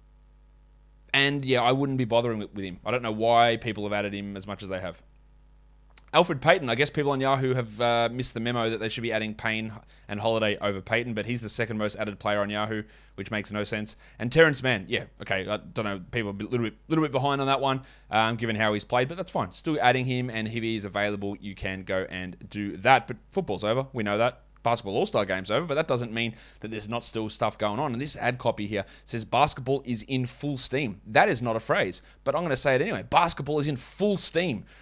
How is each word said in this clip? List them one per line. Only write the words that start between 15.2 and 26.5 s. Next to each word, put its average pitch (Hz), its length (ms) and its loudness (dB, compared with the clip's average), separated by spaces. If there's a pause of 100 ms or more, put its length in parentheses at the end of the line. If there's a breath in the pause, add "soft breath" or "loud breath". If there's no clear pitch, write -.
okay, 95 260 -2
I 104 100 -2
don't - 260 -6
know, 98 160 -4 (100)
people 110 200 -4
are - 0 -
a 101 40 -6
bit, 101 160 -8
little 117 160 0
bit, 107 80 -6 (140)
little 156 160 2
bit 139 80 -4
behind 139 280 0
on 135 60 0
that 139 140 2
one, 135 220 0 (280 loud breath)
um, 110 240 4
given 113 220 -2
how 107 160 4
he's 104 120 -2
played, 123 220 2
but 170 100 -8
that's 185 140 -8
fine. 135 220 -4
Still - 280 -4
adding 123 260 4
him, 127 220 -2
and 110 200 -4
if 113 60 -6
he 113 200 -2
is 104 100 -4
available, 101 560 -2
you 98 140 -10
can 95 300 -6
go 95 260 0
and 92 260 -10 (140)
do 101 280 -6
that. 120 280 6
But 117 120 -10 (120)
football's 107 320 -2
over, 120 300 2
we 117 100 -4
know 104 160 0
that. 120 220 2 (220)
Basketball 113 340 0
All-Star 120 300 2
Game's 95 240 -2
over, 143 160 0
but 139 80 -2
that 156 140 0
doesn't 123 220 0
mean 113 240 -2 (260 loud breath)